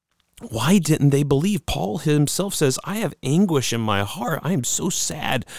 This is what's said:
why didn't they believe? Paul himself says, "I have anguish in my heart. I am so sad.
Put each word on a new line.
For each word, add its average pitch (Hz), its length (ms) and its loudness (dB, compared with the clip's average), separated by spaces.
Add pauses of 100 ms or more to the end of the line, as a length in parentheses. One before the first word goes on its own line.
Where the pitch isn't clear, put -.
(500)
why 131 280 4
didn't 147 320 4
they 139 120 4
believe? 147 440 0
Paul 285 320 -2
himself 151 540 2
says, 131 300 2
"I 196 140 -6
have - 260 -4
anguish 151 500 2
in 117 80 -2
my 104 220 0
heart. 147 400 -4
I 170 100 -2
am 123 120 0
so - 260 -2
sad. - 560 -4 (120)